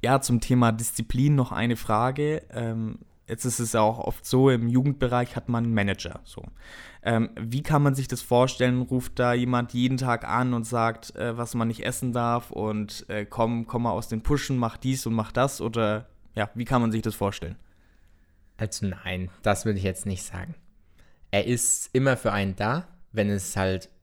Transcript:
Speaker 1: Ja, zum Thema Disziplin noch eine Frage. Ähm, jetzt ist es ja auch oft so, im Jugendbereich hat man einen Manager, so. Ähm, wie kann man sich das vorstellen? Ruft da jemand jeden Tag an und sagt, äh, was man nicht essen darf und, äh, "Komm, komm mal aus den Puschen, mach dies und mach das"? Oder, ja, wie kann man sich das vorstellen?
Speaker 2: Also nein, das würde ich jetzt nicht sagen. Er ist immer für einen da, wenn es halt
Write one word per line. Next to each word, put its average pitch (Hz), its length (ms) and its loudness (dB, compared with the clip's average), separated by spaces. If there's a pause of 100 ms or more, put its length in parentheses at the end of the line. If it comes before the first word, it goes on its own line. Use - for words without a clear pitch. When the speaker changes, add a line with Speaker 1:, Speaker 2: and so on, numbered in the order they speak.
Speaker 1:
Ja, 135 160 4
zum 120 220 2
Thema 123 320 4
Disziplin 127 600 2
noch 127 180 2
eine 117 240 0
Frage. 135 720 0
Ähm, 113 480 -6 (280)
jetzt - 180 -6
ist 123 140 -2
es 117 140 -2
ja 110 80 4
auch 113 180 4
oft - 260 -6
so, 131 240 6
im 117 180 2
Jugendbereich 123 680 0
hat - 140 -6
man 117 160 0
einen 117 80 0
Manager, 98 500 -2
so. - 200 -16 (600)
Ähm, 113 260 2 (100)
wie 117 220 -4
kann 147 220 4
man 143 100 6
sich 135 140 -4
das 123 140 -6
vorstellen? 123 600 2
Ruft 127 380 -2
da 120 140 4
jemand 123 400 0
jeden 127 240 2
Tag 123 300 -2
an 123 260 0
und 117 100 -2
sagt, 113 520 -2
äh, 117 220 -4
was 117 160 -6
man 113 140 0
nicht 113 180 -4
essen 123 280 -2
darf 120 380 0
und, 107 580 -4
äh, 104 160 -4
"Komm, 117 420 -2
komm 120 160 -4
mal 117 80 0
aus 101 160 -4
den 110 160 -4
Puschen, 139 340 2
mach 117 200 -2
dies 131 280 -2
und 113 80 0
mach 110 180 -2
das"? 135 300 0
Oder, 110 460 0 (280)
ja, 104 200 -2
wie 117 100 -6
kann 127 160 2
man 113 100 2
sich 110 100 0
das 107 140 -2
vorstellen? - 420 -4 (1000)
Speaker 2:
Also 104 300 -4
nein, 92 420 -4 (140)
das 101 220 2
würde 107 120 0
ich 98 80 -2
jetzt 95 200 -2
nicht 95 180 -4
sagen. 156 320 -12 (760)
Er 101 160 2
ist - 480 0
immer 131 240 4
für 107 140 0
einen 98 240 0
da, 127 320 -2 (240)
wenn 104 180 2
es 98 260 -4
halt 95 340 0 (140)